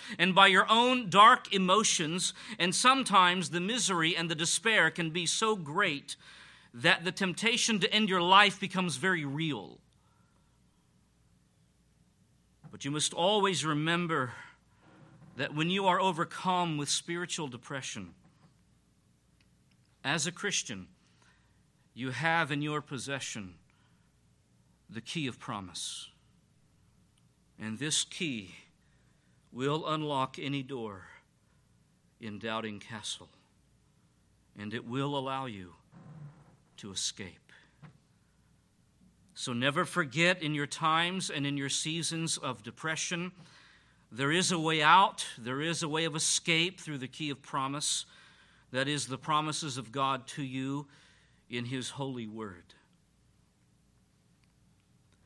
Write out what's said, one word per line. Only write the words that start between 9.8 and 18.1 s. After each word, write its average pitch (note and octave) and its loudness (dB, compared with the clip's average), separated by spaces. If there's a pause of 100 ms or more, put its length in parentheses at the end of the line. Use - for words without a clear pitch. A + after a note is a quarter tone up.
But - -12
you C#3+ -4
must D3 0
always F#3+ 4
remember D#3 0 (1040)
that C#3 -6
when D#3 -2
you G3 0
are F#3 4
overcome F3 0
with D3 -4
spiritual E3+ -4
depression, A#2+ -10 (1900)